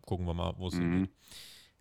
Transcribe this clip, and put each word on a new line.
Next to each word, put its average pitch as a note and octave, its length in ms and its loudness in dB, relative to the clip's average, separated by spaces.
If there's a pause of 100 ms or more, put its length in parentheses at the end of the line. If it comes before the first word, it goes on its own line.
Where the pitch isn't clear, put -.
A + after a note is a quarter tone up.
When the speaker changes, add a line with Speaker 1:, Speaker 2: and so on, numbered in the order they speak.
Speaker 1:
gucken F2+ 200 0
wir E2+ 80 2
mal, F2 220 0
wo F#2 120 -4
es F2 60 -2
Speaker 2:
Mhm. F2 60 2
Speaker 1:
hingeht. F2+ 300 4 (720)